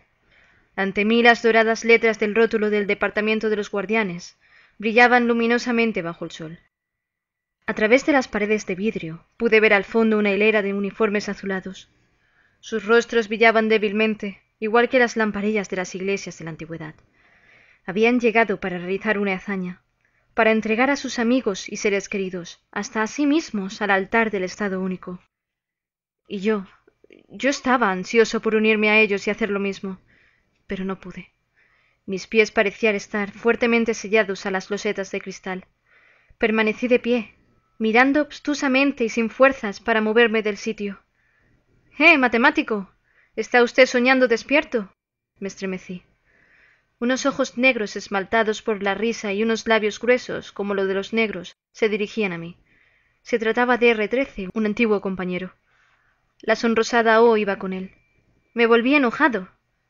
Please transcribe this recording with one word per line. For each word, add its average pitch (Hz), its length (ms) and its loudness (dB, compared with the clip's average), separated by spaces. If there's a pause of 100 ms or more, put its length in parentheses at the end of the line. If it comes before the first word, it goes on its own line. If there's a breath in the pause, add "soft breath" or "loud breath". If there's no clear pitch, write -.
(760 soft breath)
Ante 196 300 -2
mí 233 180 4
las 233 180 4
doradas 220 420 2
letras 226 360 4
del 208 160 -2
rótulo 220 340 2
del 208 160 0
departamento 214 640 -2
de 214 60 0
los 202 160 -6
guardianes 196 640 -4 (400 soft breath)
brillaban 233 500 4
luminosamente 233 760 0
bajo 170 200 -10
el 165 80 -10
sol. 165 280 -14 (1080)
A 220 80 -4
través 226 320 2
de 320 80 2
las 262 140 2
paredes 214 400 -2
de 190 80 -4
vidrio 180 500 -6 (120)
pude 220 220 2
ver 214 140 6
al 196 120 2
fondo 220 340 2
una 202 120 2
hilera 214 300 2
de 196 140 -4
uniformes 202 540 -2
azulados. 190 600 -8 (720)
Sus 214 260 -8
rostros 226 420 2
brillaban 220 420 2
débilmente, 214 720 -2 (180)
igual 233 300 2
que 262 100 2
las 233 180 0
lamparillas 208 520 -2
de 185 80 -6
las 180 180 -6
iglesias 190 420 -6
de 160 80 -14
la 165 60 -10
antigüedad. 160 440 -14 (920 soft breath)
Habían 226 340 2
llegado 220 400 2
para 180 180 -6
realizar 196 400 -4
una 202 160 -2
hazaña, 185 480 -8 (520)
para 220 180 2
entregar 220 400 0
a 285 40 0
sus 262 220 -8
amigos 233 500 0
y 208 100 -12
seres 196 320 -2
queridos, 185 640 -8
hasta 208 300 -6
a 220 60 -2
sí 285 180 -4
mismos, 226 560 -2
al 202 80 -2
altar 202 400 0
del 202 140 -2
Estado 185 360 -4
único. 185 400 -8 (1080)
Y 202 140 -8
yo, 202 260 -2 (600)
yo 220 220 -4
estaba 247 420 2
ansioso 214 480 0
por 220 160 0
unirme 214 360 2
a 214 80 6
ellos 202 260 2
y 214 60 0
hacer 208 180 -4
lo 202 100 -2
mismo, 196 400 -8 (680)
pero 185 180 -8
no 190 140 -8
pude. 180 320 -18 (760)
Mis 190 220 -8
pies 214 240 2
parecían 208 440 0
estar 202 360 -6
fuertemente 233 640 0
sellados 196 520 -2
a 202 60 -4
las 190 180 -6
losetas 202 420 -6
de 196 100 -6
cristal. 190 440 -12 (720 soft breath)
Permanecí 220 500 0
de 240 120 4
pie, 240 360 -2 (440)
mirando 254 420 4
obtusamente 277 840 -2
y 220 40 -2
sin 226 200 -2
fuerzas 254 500 0
para 226 220 0
moverme 220 420 2
del 208 140 -4
sitio. 208 420 -8 (1000)
"Eh, 311 200 6
matemático, 240 760 0 (440)
¿está 240 280 2
usted 254 240 4
soñando 254 400 2
despierto?". 226 640 -2 (460)
Me 196 80 -10
estremecí. 185 560 -10 (960 soft breath)
Unos 254 280 -2
ojos 262 320 -2
negros 233 360 0
esmaltados 208 680 -2
por 208 180 -4
la 196 140 -2
risa 214 360 -4
y 202 120 -2
unos 226 240 -2
labios 214 320 0
gruesos, 226 520 -2
como 202 220 -6
los 196 140 0
de 190 80 -2
los 196 180 -6
negros, 202 420 -4 (160)
se 220 180 0
dirigían 202 440 -4
a 170 60 -8
mí. 170 180 -14 (640)
Se - 160 -2
trataba 233 400 0
de 233 140 4
R 214 160 0
trece, 233 460 -4
un 220 120 -2
antiguo 214 340 0
compañero. 180 540 -6 (880)
La 220 140 0
sonrosada 226 640 2
O 233 160 6
iba 196 220 -2
con 190 120 -8
él. 185 200 -10 (640)
Me 233 100 2
volví 233 300 4
enojado. 247 520 0 (420)